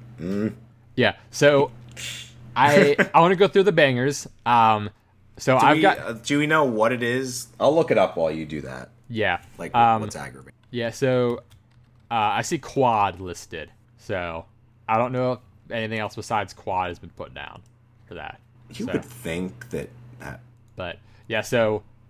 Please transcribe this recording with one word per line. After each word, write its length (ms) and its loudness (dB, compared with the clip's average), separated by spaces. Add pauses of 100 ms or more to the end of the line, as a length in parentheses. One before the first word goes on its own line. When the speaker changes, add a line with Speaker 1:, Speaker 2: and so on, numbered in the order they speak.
(200)
Speaker 1:
mm. 340 -4 (400)
Speaker 2:
Yeah, 220 0 (160)
so 400 4 (400)
Speaker 1:
<laughs> 420 -20
Speaker 2:
I, 400 6 (180)
I 80 6
wanna 140 6
go 140 4
through 160 4
the 80 2
bangers. 560 2 (180)
Um, 440 4 (460)
so 220 2
Speaker 1:
Do 80 6
Speaker 2:
I've 120 6
Speaker 1:
we, 40 2
Speaker 2:
got 160 4
Speaker 1:
uh, 140 -8
do 260 -2
we 80 0
know 160 4
what 300 2
it 100 -4
is? 460 -4 (100)
I'll 160 2
look 160 2
it 80 4
up 180 2
while 140 -2
you 160 -8
do 140 -10
that. 300 -16 (180)
Speaker 2:
Yeah. 320 -4 (180)
Speaker 1:
Like, 160 -12
Speaker 2:
Um, 280 4
Speaker 1:
what's 120 -10
aggravating? 400 -16 (160)
Speaker 2:
yeah, 200 -6
so, 480 -2 (720)
uh, 300 0
I 40 -2
see 160 -6
quad 600 -2
listed. 520 -14 (260)
So 460 -8 (440)
I 100 2
don't 140 -2
know 220 -2
if 60 -14 (300)
anything 300 -6
else 160 -8
besides 360 -6
quad 360 -6
has 100 -10
been 120 -20
put 220 -18
down 300 -18 (440)
for 80 -18
that. 260 -16 (300)
Speaker 1:
You 160 -12
Speaker 2:
So. 80 -8
Speaker 1:
would 100 -6
think 680 -10
that, 180 -8 (300)
that 220 -16 (340)
Speaker 2:
But, 240 -12 (300)
yeah, 140 -2
so 420 0 (260)